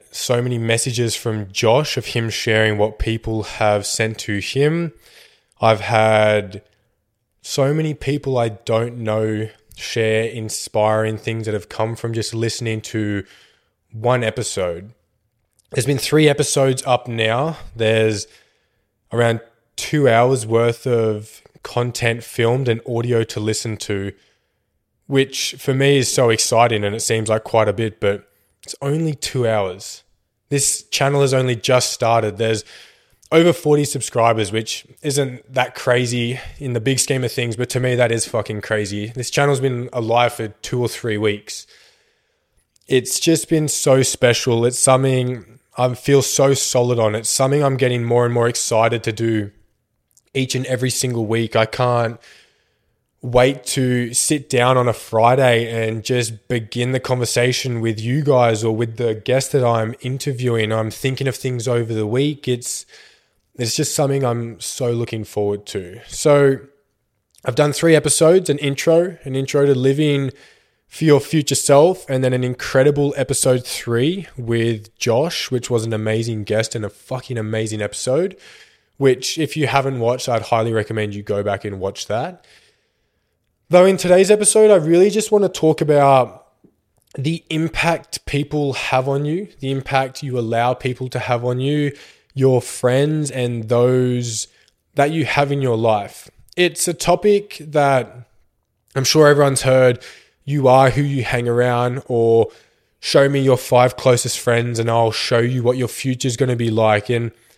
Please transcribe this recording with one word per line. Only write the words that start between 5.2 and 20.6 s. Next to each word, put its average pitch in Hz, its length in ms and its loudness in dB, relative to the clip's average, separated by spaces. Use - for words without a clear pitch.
I've 110 200 2
had 107 840 2
so 139 320 -2
many 156 200 -2
people 139 440 -4
I 117 120 0
don't 117 480 -4
know 110 500 -2
share 110 500 -2
inspiring 110 920 -2
things 110 280 -6
that 110 60 -6
have 104 160 -6
come 113 280 -6
from 117 180 -8
just 110 180 -6
listening 113 500 -4
to 104 420 -4
one 120 320 0
episode. 101 720 -6
There's 120 140 -2
been 139 120 0
three 151 300 4
episodes 139 580 0
up 123 220 0
now. 117 500 -2
There's 110 540 0
around 117 280 2
two 147 340 0
hours 120 380 2
worth 117 400 0